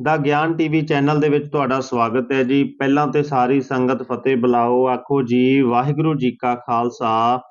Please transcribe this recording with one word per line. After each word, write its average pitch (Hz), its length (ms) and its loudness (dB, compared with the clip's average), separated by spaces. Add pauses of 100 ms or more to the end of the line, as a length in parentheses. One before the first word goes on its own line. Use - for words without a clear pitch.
ਦਾ 151 140 0
ਗਿਆਨ 151 380 0
ਟੀ 160 140 -2
ਵੀ 156 140 0
ਚੈਨਲ 147 380 0
ਦੇ 151 80 2
ਵਿੱਚ 147 240 -2
ਤੁਹਾਡਾ 135 280 0
ਸਵਾਗਤ 120 520 -2
ਹੈ 135 100 2
ਜੀ। 135 220 2
ਪਹਿਲਾਂ 139 420 0
ਤੇ 147 160 0
ਸਾਰੀ 135 380 0
ਸੰਗਤ 127 420 -2
ਫਤਿਹ 127 340 -2
ਬੁਲਾਓ, 123 500 2
ਆਖੋ 131 360 -2
ਜੀ, 127 380 2
"ਵਾਹਿਗੁਰੂ 139 540 0
ਜੀ 123 160 -2
ਕਾ 123 240 -4
ਖਾਲਸਾ, 120 880 -2 (100)